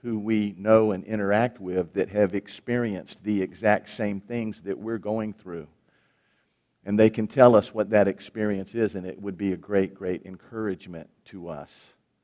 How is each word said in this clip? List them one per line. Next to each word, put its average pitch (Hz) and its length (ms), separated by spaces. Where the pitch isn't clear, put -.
who 117 160
we 104 360
know 110 360
and 95 140
interact 107 540
with 92 340
that 98 160
have 101 260
experienced 117 880
the 104 180
exact 104 480
same 104 320
things 113 400
that 92 160
we're 113 220
going 107 340
through. 85 340
And 104 140
they 110 100
can 107 160
tell 123 300
us - 180
what 104 160
that 104 180
experience 101 680
is, 107 180
and 92 140
it - 120
would 98 160
be 98 160
a 87 60
great, 95 380
great 90 320
encouragement 92 840
to 87 220
us. 76 260